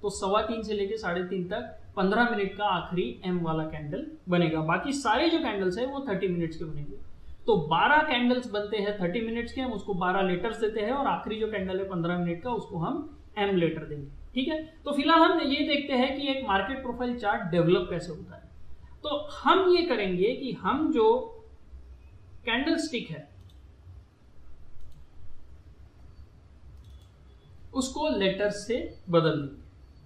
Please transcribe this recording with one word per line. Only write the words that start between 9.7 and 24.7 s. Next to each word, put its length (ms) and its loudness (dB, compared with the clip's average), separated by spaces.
उसको 220 -4
बारह 280 2
liters 380 0
देते 200 0
हैं, 120 0
और 140 0
आखिरी 340 -2
जो 100 0
कैंडल 280 -2
है 100 -2
पन्द्रह 300 0
मिनट 240 -2
का, 80 -4
उसको 280 -4
हम 400 -4
एम 180 2
liter 280 2
देंगे। 400 -12
ठीक 140 0
है, 260 -4
तो 80 -2
फिलहाल 280 6
हम 200 8
ये 280 2
देखते 240 0
हैं 280 2
कि 80 -2
एक 200 -2
market 340 0
profile 360 -4
chart 240 0
develop 480 4
कैसे 220 -6
होता 240 -14
है। 60 -20
तो 300 -4
हम 440 6
ये 60 4
करेंगे 500 2
कि 200 -4
हम 400 0
जो 440 4
candlestick 680 0
है, 180 -10